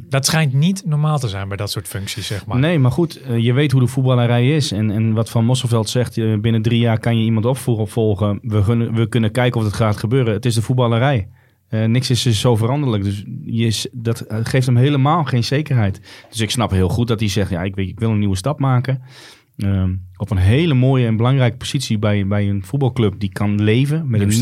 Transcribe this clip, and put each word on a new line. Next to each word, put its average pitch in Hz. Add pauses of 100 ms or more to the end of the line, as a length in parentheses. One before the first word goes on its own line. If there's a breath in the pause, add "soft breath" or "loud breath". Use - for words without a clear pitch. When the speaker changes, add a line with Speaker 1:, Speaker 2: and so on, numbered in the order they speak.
Speaker 1:
Dat 135
schijnt 160
niet 175
normaal 151
te 120
zijn 98
bij 98
dat 101
soort 98
functies, 98
zeg 95
maar. 113
Speaker 2:
Nee, 160
maar 123
goed, 170
eh, 127
je 117
weet 143
hoe 131
de 123
voetballerij 123
is. 147
En, 107
en 110
wat 110
Van 113
Mosselveld 117
zegt, -
eh, 110
binnen 113
drie 117
jaar 113
kan 117
je 113
iemand 110
opvoeren, 123
opvolgen. 104
We 107
gunnen, 117
we 113
kunnen 110
kijken 123
of 110
het 101
gaat 110
gebeuren. 117
Het 95
is 117
de 117
voetballerij. 120 (400 soft breath)
Eh, 110
niks 120
is 120
dus 113
zo 123
veranderlijk. 113
Dus 101 (220)
je 113
is, 110
dat, 117
eh, 110
geeft 127
hem 127
helemaal 143
geen 123
zekerheid. 127 (280 loud breath)
Dus 110
ik 107
snap 104
heel 92
goed 113
dat 113
hij 107
zegt, 95
"Ja, 87
ik, 95
weet, 98
ik 87
wil 113
een 104
nieuwe 101
stap 143
maken." 131 (560 loud breath)
Ehm, 95 (240)
op 101
een 104
hele 123
mooie 127
en 110
belangrijke 123
positie -
bij, 104
bij 101
een 101
voetbalclub 123
die 98
kan 104
leven 139
met 110
Speaker 1:
Nieuw 101
Speaker 2:
een 107